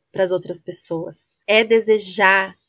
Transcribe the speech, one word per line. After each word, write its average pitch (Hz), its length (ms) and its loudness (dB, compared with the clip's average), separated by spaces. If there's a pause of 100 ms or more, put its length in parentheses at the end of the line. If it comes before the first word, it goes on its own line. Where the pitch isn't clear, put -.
(120)
para 190 120 -2
as 180 80 0
outras 175 300 -4
pessoas. - 760 -12 (100)
É 220 160 4
desejar 202 920 2 (140)